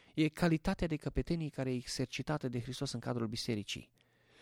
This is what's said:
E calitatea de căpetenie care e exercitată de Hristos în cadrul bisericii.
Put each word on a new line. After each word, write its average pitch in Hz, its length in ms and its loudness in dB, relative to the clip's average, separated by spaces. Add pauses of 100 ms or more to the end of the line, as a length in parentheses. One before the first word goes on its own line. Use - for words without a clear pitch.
(140)
E 156 140 6
calitatea 175 580 2
de 160 100 0
căpetenie 151 520 0
care 131 240 -2
e 127 40 2
exercitată 135 720 -2
de 120 120 -2
Hristos 127 320 -4
în 117 80 -4
cadrul 120 260 0
bisericii. 107 640 -4 (520)